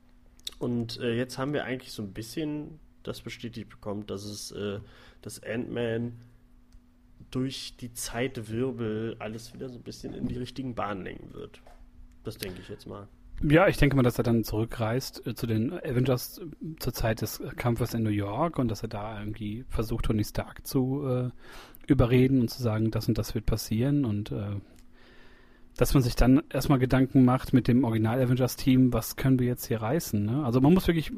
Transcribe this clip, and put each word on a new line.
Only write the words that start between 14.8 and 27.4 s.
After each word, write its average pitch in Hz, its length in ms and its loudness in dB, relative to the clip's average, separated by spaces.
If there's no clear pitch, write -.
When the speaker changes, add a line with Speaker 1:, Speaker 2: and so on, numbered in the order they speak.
Speaker 2:
äh, 117 80 -6
zu - 100 -6
den 113 280 0
Avengers, 127 640 -2
äh, 180 60 -12
zur 123 140 -2
Zeit 113 280 0
des - 200 -6
Kampfes 120 360 0
in 113 100 0
New 110 60 2
York 104 480 -2
und 123 120 2
dass 98 140 -6
er 110 60 -6
da 107 300 -8
irgendwie 107 500 -8
versucht, 110 360 -2
Tony 107 180 2
Stark - 420 -8
zu, 135 400 0
äh, 127 240 0
überreden 127 540 6
und 113 80 2
zu - 140 -10
sagen, 110 280 2
das 113 160 -2
und 117 100 2
das - 180 -2
wird 110 100 -4
passieren 131 600 2
und, 104 260 -2
äh, 101 240 -4
dass - 160 4
man 147 80 8
sich 120 140 0
dann 131 340 8
erstmal 135 300 2
Gedanken 127 440 6
macht 127 300 4